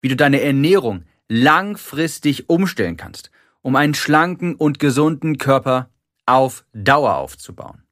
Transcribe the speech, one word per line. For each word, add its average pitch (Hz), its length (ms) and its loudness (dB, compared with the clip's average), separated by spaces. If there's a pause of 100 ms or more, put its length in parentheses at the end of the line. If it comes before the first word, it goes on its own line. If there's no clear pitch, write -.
wie 135 60 -2
du 131 80 0
deine 139 260 2
Ernährung 139 640 0 (220)
langfristig 151 1200 -2
umstellen 165 480 -2
kannst, - 340 -18 (300)
um 131 140 -2
einen 147 200 2
schlanken 175 600 -2
und 147 240 -2
gesunden 147 580 0
Körper 127 520 0 (360)
auf 127 480 2
Dauer 110 440 2
aufzubauen. - 760 -14